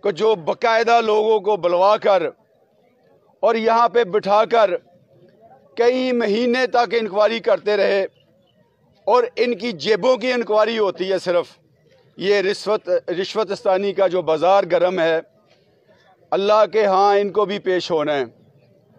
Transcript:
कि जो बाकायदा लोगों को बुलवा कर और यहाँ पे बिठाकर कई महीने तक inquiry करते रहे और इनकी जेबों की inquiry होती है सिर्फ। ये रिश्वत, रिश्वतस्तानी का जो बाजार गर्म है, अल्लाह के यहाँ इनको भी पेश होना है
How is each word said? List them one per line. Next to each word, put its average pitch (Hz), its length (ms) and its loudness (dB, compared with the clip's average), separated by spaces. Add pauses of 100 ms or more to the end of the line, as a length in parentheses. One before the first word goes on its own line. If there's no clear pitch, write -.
कि 202 100 -2
जो 214 240 0
बाकायदा 226 640 0
लोगों 214 380 0
को 202 180 -2
बुलवा 180 420 2
कर 190 320 0 (1120)
और 226 140 2
यहाँ 226 320 2
पे 233 180 2
बिठाकर 202 680 2 (1000)
कई 254 360 2
महीने 233 540 0
तक 233 260 0
inquiry 214 460 0
करते 190 360 0
रहे 196 300 0 (1040)
और 233 220 2 (100)
इनकी 233 360 -2
जेबों 208 420 0
की 240 140 -4
inquiry 220 460 0
होती 185 300 -2
है 190 120 -2
सिर्फ। 175 360 -4 (640)
ये 202 240 0
रिश्वत, 196 420 -4 (260)
रिश्वतस्तानी 196 840 -2
का 190 140 0
जो 175 160 -2
बाजार 165 420 2
गर्म 175 340 0
है, 165 220 0 (1080)
अल्लाह 208 340 2
के 208 140 -2
यहाँ 202 380 2
इनको 202 280 0
भी 196 140 -6
पेश 185 320 -2
होना 151 220 0
है 135 120 -2 (720)